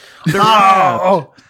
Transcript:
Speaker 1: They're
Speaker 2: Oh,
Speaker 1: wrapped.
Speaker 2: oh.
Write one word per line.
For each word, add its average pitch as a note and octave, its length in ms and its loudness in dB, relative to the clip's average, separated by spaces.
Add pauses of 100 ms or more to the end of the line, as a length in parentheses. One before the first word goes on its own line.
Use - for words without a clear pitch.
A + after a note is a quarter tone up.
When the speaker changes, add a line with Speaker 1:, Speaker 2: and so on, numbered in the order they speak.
(240)
Speaker 1:
They're F3 160 -2
Speaker 2:
Oh, G#3 60 0
Speaker 1:
wrapped. F#3+ 580 0
Speaker 2:
oh. F#3 300 -4 (160)